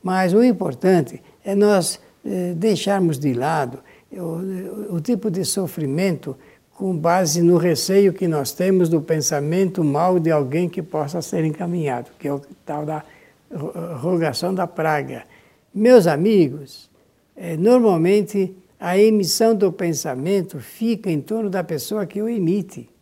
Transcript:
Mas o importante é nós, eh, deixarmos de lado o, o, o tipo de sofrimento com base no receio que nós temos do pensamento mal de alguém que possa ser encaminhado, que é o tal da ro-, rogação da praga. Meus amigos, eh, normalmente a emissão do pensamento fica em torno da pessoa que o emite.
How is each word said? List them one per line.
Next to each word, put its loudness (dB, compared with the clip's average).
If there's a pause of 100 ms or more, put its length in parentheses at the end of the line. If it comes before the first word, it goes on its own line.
Mas 2
o 6
importante 2 (220)
é -4
nós, 2 (260)
eh, -4
deixarmos 0
de 0
lado -2 (320)
o, -14
o, -8
o -2
tipo -2
de -2
sofrimento -4 (380)
com -4
base 2
no 6
receio 2
que -4
nós -2
temos 2
do 2
pensamento -2
mal 2
de 0
alguém 0
que -8
possa -6
ser -4
encaminhado, -4
que -8
é -2
o -4 (260)
tal -8
da -8 (480)
ro-, -10
rogação -2
da -2
praga. -4 (500)
Meus 6
amigos, 0 (460)
eh, -8
normalmente 2 (240)
a -2
emissão 4
do 2
pensamento -4
fica -4
em 0
torno -4
da -2
pessoa -6
que -8
o -4
emite. -4 (120)